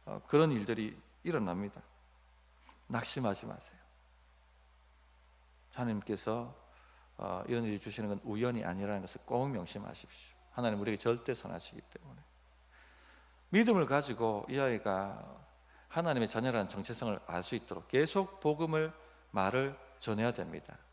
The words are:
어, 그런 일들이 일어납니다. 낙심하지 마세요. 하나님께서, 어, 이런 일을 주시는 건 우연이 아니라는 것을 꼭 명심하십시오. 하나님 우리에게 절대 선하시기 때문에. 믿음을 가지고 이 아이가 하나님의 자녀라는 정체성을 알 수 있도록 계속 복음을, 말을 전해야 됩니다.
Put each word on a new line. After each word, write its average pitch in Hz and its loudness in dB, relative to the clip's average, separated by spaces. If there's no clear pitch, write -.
어, - -10
그런 156 6
일들이 110 -2
일어납니다. 101 -2
낙심하지 117 -2
마세요. - -14
하나님께서, 113 -2
어, 95 -4
이런 117 0
일을 104 -2
주시는 107 -6
건 101 -2
우연이 113 -2
아니라는 98 -2
것을 - -12
꼭 123 0
명심하십시오. - -8
하나님 110 0
우리에게 104 0
절대 120 0
선하시기 - -10
때문에. - -18
믿음을 202 8
가지고 117 2
이 131 0
아이가 101 0
하나님의 147 2
자녀라는 117 2
정체성을 107 -4
알 85 -2
수 - -4
있도록 90 -8
계속 160 2
복음을, 156 0
말을 123 2
전해야 113 2
됩니다. 82 -8